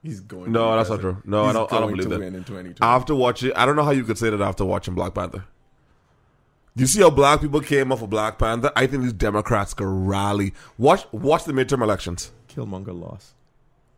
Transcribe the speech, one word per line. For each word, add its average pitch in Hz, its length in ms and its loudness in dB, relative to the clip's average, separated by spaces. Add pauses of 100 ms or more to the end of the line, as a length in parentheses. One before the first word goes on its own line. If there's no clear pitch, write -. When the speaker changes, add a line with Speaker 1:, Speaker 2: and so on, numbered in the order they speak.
Speaker 1:
He's 127 160 -12
going 92 240 -16
to 110 60 -6
Speaker 2:
No, 113 200 2
Speaker 1:
be 110 60 2
Speaker 2:
that's 110 140 2
not 104 100 -2
Speaker 1:
president. 95 240 -4
Speaker 2:
true. 101 80 -10
No, 104 100 2
I 107 40 4
Speaker 1:
He's 107 80 2
Speaker 2:
don't, 113 180 0
I - 40 -4
don't 113 60 2
Speaker 1:
going 107 140 -2
Speaker 2:
believe 92 80 -2
Speaker 1:
to - 60 -4
Speaker 2:
that. 104 100 -4
Speaker 1:
win 92 160 -10
in 92 80 -12
twenty 95 180 -14 (120)
twenty. - 80 -20
Speaker 2:
After 127 340 2
watching, 123 380 0
I 120 120 2
don't 127 80 2
know 151 100 2
how 147 60 2
you 135 140 2
could 110 140 -2
say 113 120 2
that 104 100 0
after 98 240 -2
watching 92 300 -4
Black 90 200 -4
Panther. 92 300 -8 (1300)
You 127 100 2
see 196 140 2
how 180 100 10
black 143 300 4
people 147 200 0
came 135 320 0
off 117 100 -2
of 101 80 -8
Black 107 280 -2
Panther? 117 380 0
I 127 100 2
think 131 180 -2
these 123 80 0
Democrats 104 640 0
could 101 120 -6
rally. 98 680 0 (240)
Watch, 160 360 4
watch 143 320 0
the 156 80 -6
midterm 131 300 0
elections. 95 500 -2 (160)
Speaker 1:
Killmonger 95 520 -10
lost. 85 320 -16 (640)